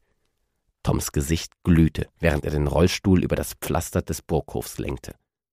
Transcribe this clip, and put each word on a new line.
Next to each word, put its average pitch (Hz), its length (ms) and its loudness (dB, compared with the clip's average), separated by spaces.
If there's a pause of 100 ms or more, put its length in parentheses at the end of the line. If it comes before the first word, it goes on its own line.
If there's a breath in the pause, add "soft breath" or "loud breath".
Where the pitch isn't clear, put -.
(840)
Toms - 280 -2
Gesicht 76 420 -2 (100)
glühte, 82 460 4 (100)
während 76 260 0
er 78 60 -4
den 73 160 0
Rollstuhl 90 560 2
über - 120 -2
das - 200 -6
Pflaster - 460 -4
des - 200 -6
Burghofs - 560 -6
lenkte. - 380 -8 (380)